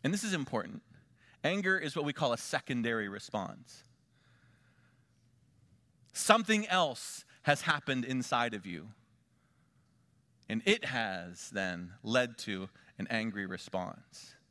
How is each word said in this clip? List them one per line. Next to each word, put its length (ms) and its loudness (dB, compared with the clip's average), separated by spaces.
And 100 2
this 100 -2
is 100 0
important. 480 -2
Anger 340 2
is 180 -2
what 100 2
we 60 2
call 220 2
a 40 0
secondary 680 0
response. 760 -8
Something 560 4
else 560 0
has 180 4
happened 420 0
inside 500 0
of 120 -8
you, 220 -8
and 160 -2
it 200 4
has 680 -4
then 400 -2
led 360 2
to 300 -4
an 120 -4
angry 360 -2
response. 880 -8